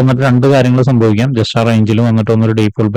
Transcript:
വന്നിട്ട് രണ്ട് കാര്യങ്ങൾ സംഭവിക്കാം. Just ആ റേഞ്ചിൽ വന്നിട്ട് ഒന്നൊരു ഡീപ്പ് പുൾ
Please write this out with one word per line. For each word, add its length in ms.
വന്നിട്ട് 280
രണ്ട് 240
കാര്യങ്ങൾ 280
സംഭവിക്കാം. 480
Just 220
ആ 80
റേഞ്ചിൽ 400
വന്നിട്ട് 260
ഒന്നൊരു 260
ഡീപ്പ് 180
പുൾ 180